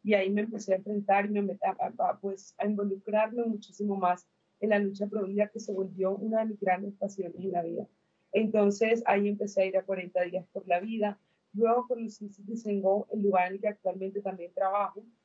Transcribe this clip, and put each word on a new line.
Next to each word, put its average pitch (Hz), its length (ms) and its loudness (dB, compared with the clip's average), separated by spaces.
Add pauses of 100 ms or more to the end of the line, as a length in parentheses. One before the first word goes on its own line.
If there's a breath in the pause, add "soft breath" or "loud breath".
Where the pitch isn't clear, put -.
Y 208 120 2
ahí 196 160 4
me 208 140 2
empecé 214 280 -4
a 190 60 4
enfrentar 202 480 0
y 208 40 -4
me 202 120 0
met-, 202 200 -4
a, 160 100 0
a, - 400 -2
a, - 100 -6
pues, 196 360 -8
a 202 80 -4
involucrarme 214 760 0
muchísimo 208 540 -4
más 180 280 0 (360)
en 220 80 0
la 202 100 4
lucha 196 280 -2
provida, 202 420 0
que 226 100 -10
se 214 140 -6
volvió 190 420 -2
una 220 240 -2
de 220 60 0
mis 214 160 -6
grandes 196 320 0
pasiones 190 420 -6
en 185 160 -4
la 175 100 0
vida. 170 240 -4 (460)
Entonces, 220 760 4
ahí 202 220 4
empecé 202 360 0
a - 20 6
ir 190 120 0
a 185 60 2
cuarenta 180 380 -2
días 180 320 -2
por 196 120 -8
la 180 140 2
vida. 214 400 -2 (340)
Luego 233 340 4
conocí 220 420 -6
Citizen 202 520 -4
Go, 196 320 2
el 214 80 -2
lugar 185 260 4
en 190 80 -6
el 196 40 -8
que 214 80 -2
actualmente 196 540 -4
también 185 320 -8
trabajo. 202 500 -2 (220)